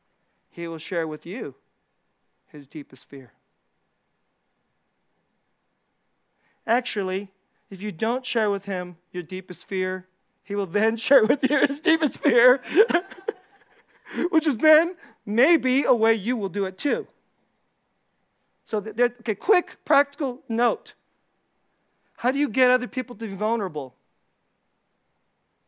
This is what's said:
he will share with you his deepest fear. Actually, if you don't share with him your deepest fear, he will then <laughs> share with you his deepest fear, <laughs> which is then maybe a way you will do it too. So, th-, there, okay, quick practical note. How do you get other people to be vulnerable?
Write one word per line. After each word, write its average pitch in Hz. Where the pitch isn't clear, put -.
he 170
will 165
share 165
with 151
you 180
his 143
deepest 139
fear. 135
Actually, 202
if 185
you 208
don't 226
share 220
with 196
him 180
your 180
deepest 185
fear, 185
he 202
will 202
then 214
<laughs> -
share 240
with 247
you 294
his 277
deepest 320
fear, 254
<laughs> -
which 320
is 247
then 311
maybe 254
a 262
way 226
you 226
will 202
do 190
it 185
too. 220
So, 214
th-, 220
there, 240
okay, 220
quick -
practical 277
note. 226
How 247
do 269
you 277
get 254
other 247
people 254
to 220
be 196
vulnerable? 185